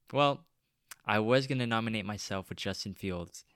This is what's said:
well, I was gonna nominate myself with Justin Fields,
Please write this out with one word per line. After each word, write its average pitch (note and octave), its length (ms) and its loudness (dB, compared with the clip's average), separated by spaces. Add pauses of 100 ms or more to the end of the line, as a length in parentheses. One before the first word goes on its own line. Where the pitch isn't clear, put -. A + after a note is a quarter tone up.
(120)
well, C#3+ 340 2 (600)
I G#2+ 140 4
was B2 280 4
gonna B2+ 200 0
nominate A2+ 380 0
myself G2+ 440 -6
with F2+ 80 -8
Justin G2 380 -4
Fields, F2 500 -6 (100)